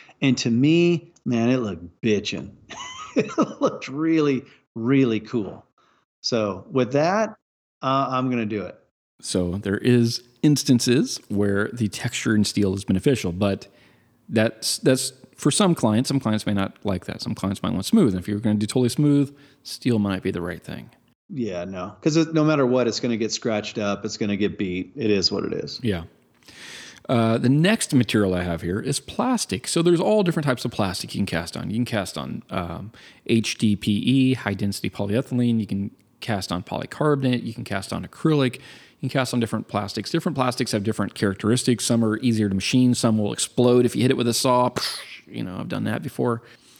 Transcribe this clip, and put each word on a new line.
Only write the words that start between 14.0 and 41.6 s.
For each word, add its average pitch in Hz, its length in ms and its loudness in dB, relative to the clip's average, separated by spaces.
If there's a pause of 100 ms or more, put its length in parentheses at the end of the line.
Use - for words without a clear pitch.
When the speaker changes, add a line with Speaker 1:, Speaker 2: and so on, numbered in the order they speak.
Speaker 2:
that's, - 480 0
that's 131 340 2 (240)
for - 140 2
some 175 240 4
clients. 113 340 2
Some 139 120 0
clients 110 260 -2
may 107 80 -2
not 98 300 -2
like 95 220 -4
that. - 180 -8
Some - 100 -6
clients 95 300 -4
might 90 100 -2
want 95 120 -4
smooth. 160 280 4
And 92 60 -2
if - 80 -10
you're 104 120 -4
gonna 107 200 0
do 107 80 -2
totally 123 220 2
smooth, 143 460 2 (280)
steel - 340 -2
might 98 240 0
be 95 80 -4
the 90 120 -4
right 85 200 -8
thing. - 300 -14 (380)
Speaker 1:
Yeah, 101 360 -6
no. 95 340 -10
'Cause 156 160 2
it, 160 200 2
no 151 100 4
matter 147 220 4
what, 123 200 2
it's 107 120 -2
gonna 117 180 0
get 110 140 -2
scratched 107 480 -4
up. 101 260 -2
It's 104 120 -8
gonna 101 200 -2
get 95 220 -2
beat. 90 360 -4
It 117 140 0
is 98 220 2
what 95 120 -2
it 78 100 -4
is. - 280 -8
Speaker 2:
Yeah. 92 220 -2 (1040)
Uh, 117 280 4
the 123 120 2
next 165 460 2
material 104 400 4
I 87 80 0
have 85 180 -4
here 90 200 -2
is 143 180 -2
plastic. - 680 -4
So 170 140 0
there's 175 200 4
all 214 220 2
different 165 220 0
types 127 200 0
of 123 60 -4
plastic - 440 -4
you 113 40 -2
can 98 60 0
cast 85 300 -4
on. - 140 -6
You 107 80 -4
can 123 80 0
cast 101 320 -4
on, 69 320 -8
um, 87 420 -6 (340)
H 113 320 0
D 107 200 2
P - 160 -2
E, 131 400 2
high 104 200 -4
density 101 380 -4
polyethylene. 117 680 0
You 104 60 -2
can 98 240 -4 (300)
cast 101 320 -4
on 90 120 -4
polycarbonate. 131 800 -2
You 113 100 -8
can 113 100 -12
cast 98 300 -6
on 92 120 -6
acrylic. 143 500 0 (440)
You - 20 -20
can 131 80 -4
cast 131 240 -2
on 123 60 0
different 110 280 -2
plastics. 104 420 -6
Different 165 260 -2
plastics 127 360 -2
have 104 120 -2
different 104 300 -2
characteristics. 110 720 0